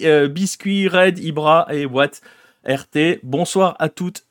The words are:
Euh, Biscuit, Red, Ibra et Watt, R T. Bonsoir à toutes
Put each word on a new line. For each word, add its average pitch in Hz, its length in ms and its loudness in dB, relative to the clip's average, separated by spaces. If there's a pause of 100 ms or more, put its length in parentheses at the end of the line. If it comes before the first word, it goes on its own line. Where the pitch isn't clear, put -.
Euh, 147 240 4
Biscuit, 196 580 -2
Red, 185 320 2
Ibra 156 500 2
et 143 160 -4
Watt, 131 360 -2 (440)
R 135 220 -4
T. 160 360 0
Bonsoir 170 560 0
à 160 100 -2
toutes - 420 -10